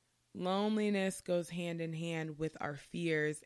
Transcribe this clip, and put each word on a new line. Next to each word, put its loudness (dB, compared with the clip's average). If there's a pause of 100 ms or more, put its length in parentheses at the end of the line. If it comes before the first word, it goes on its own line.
(340)
Loneliness 2
goes 0
hand -4
in -4
hand -4
with -2
our -4
fears 0